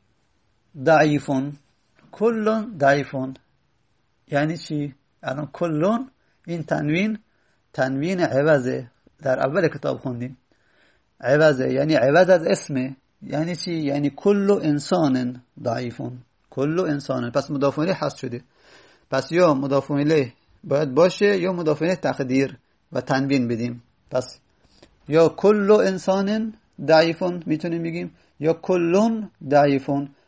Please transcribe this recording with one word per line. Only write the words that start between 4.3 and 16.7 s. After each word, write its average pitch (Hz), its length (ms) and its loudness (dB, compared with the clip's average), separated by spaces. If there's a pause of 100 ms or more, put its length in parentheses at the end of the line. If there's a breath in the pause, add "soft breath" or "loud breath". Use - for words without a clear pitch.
چی؟ 147 380 -8 (280)
الان 147 300 -8
کلون 180 580 -2 (360)
این 170 160 -6
تنوین، 160 560 -2 (540)
تنوین 139 460 -2
عوضه. 131 720 0 (280)
در 131 200 -2
اول 156 280 0
کتاب 143 320 -6
خوندیم 127 380 -10 (840)
عوضه، 131 520 2
یعنی 147 200 0
عوض 147 360 4
از 175 180 4
اسمه. 135 480 -4 (260)
یعنی 160 340 -4
چی؟ 170 180 -8
یعنی 143 420 -2
کل 202 480 2
انسان 143 800 0 (220)
ضعیفون، 123 540 -6 (320)
کل 151 300 -2